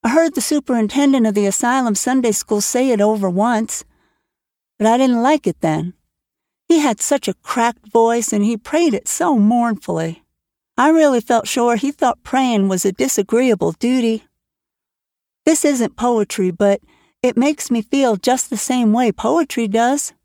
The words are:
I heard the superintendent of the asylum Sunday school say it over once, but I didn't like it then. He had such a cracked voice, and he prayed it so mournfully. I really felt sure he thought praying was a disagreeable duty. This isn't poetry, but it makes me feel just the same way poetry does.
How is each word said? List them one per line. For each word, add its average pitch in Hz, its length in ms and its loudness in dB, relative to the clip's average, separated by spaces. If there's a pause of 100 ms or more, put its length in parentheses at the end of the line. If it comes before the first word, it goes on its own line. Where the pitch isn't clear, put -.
I 226 60 0
heard 320 260 2
the 262 60 -4
superintendent 269 840 0
of 214 80 0
the 202 140 0
asylum 240 480 0
Sunday 247 380 0
school - 280 -4
say 254 300 0
it 208 100 2
over 208 300 0
once, 220 520 -2 (960)
but 214 80 -2
I 226 140 4
didn't 247 240 2
like 285 240 0
it 170 140 -6
then. 160 340 -4 (720)
He 330 140 4
had 247 200 0
such - 260 -2
a 190 140 -6
cracked 233 460 -4
voice, 226 440 0
and 208 140 0
he 226 120 -2
prayed 302 360 0
it - 140 -6
so 311 320 0
mournfully. 202 840 -2 (540)
I 262 120 2
really 294 320 4
felt 226 260 0
sure 240 300 0
he 269 140 -2
thought - 300 -2
praying 240 460 0
was 185 180 -2
a 196 60 0
disagreeable 220 800 0
duty. 233 560 -2 (1160)
This 311 200 2
isn't 254 300 0
poetry, 214 560 -2
but 202 280 0 (420)
it 247 160 0
makes 285 340 -2
me 233 100 -2
feel 247 360 0
just 254 320 -2
the 220 80 -6
same 247 340 0
way 240 180 2
poetry 254 560 -2
does. 233 460 -2 (140)